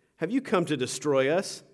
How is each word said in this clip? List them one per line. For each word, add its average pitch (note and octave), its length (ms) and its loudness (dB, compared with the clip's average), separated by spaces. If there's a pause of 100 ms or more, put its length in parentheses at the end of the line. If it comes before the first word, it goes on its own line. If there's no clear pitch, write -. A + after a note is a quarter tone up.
(180)
Have E3 140 -4
you C4 100 0
come F3+ 240 0
to D3 120 -2
destroy C3+ 520 2
us? F3+ 340 -2 (100)